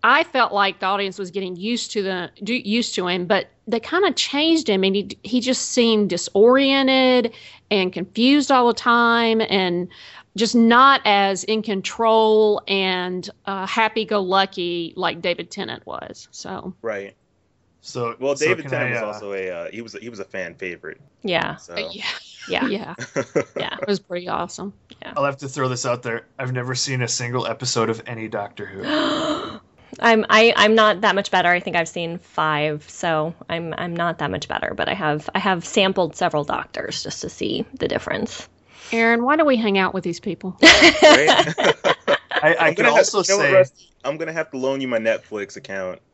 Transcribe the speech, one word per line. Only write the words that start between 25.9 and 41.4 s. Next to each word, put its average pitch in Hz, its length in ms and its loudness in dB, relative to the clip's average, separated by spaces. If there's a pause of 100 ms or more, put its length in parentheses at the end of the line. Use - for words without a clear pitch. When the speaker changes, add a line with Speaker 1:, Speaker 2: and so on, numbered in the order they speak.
Speaker 3:
there. 117 220 -6 (120)
I've 127 140 -6
never 127 240 -4
seen 127 260 -2
a 117 60 -2
single 120 380 -4
episode 113 440 -2
of 110 160 -4
any 110 220 -10
Doctor 104 360 -8
Who. 95 200 -14
Speaker 4:
<gasps> 302 760 -4 (400)
I'm, 226 300 4
I, 220 260 6
I'm 214 200 4
not 214 240 4
that 196 160 2
much 196 160 -4
better. 180 160 2
I 175 100 2
think 175 160 -8
I've 165 140 -2
seen 170 300 -8
five, 151 720 -2
so 165 460 -2 (140)
I'm, 165 280 -6
I'm 170 200 -6
not 170 220 -2
that 147 120 -4
much - 160 -6
better. - 280 -4
But - 140 -4
I - 60 -2
have, 151 400 -4
I 185 60 -2
have 185 260 -2
sampled 190 480 0
several 160 300 -2
Doctors - 580 -8
just - 200 -10
to - 60 -10
see - 380 -6 (140)
the - 80 -2
difference. - 600 -6 (420)
Speaker 1:
Aaron, 233 320 2
why 277 140 2
do 320 80 4
we 269 120 4
hang 214 200 2
out 190 160 2
with 185 120 -4
these 170 160 -6
people? 185 380 -8
Speaker 4:
<laughs> - 40 2
Speaker 2:
Right? - 960 6